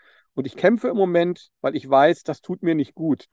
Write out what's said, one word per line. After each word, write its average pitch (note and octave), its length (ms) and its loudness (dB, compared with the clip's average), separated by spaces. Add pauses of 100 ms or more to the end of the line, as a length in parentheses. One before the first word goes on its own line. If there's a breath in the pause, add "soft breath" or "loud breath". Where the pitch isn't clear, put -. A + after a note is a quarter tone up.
(360 soft breath)
Und C3+ 120 -8
ich - 80 -18
kämpfe A3+ 320 0
im B3+ 80 -4
Moment, F3 560 -2 (100)
weil C#3 140 -4
ich B2+ 120 -10
weiß, C#3+ 360 4
das - 180 -10
tut - 220 -10
mir E3 120 0
nicht C#3+ 200 -4
gut, D#3+ 380 -4